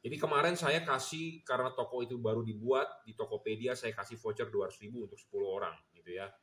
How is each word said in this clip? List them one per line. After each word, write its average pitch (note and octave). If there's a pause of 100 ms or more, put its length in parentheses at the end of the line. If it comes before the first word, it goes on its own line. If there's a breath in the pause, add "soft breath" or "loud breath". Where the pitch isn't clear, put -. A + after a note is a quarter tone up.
Jadi, D3
kemarin D3+
saya E3
kasih, D#3+
karena B2+
toko B2
itu A#2+
baru A2+
dibuat, A2+
di -
Tokopedia A2
saya A#2
kasih A2
voucher G#2+
dua G2+
ratus -
ribu A2
untuk G2+
sepuluh G2+
orang, F#2+ (240)
gitu F2
ya. G2 (140)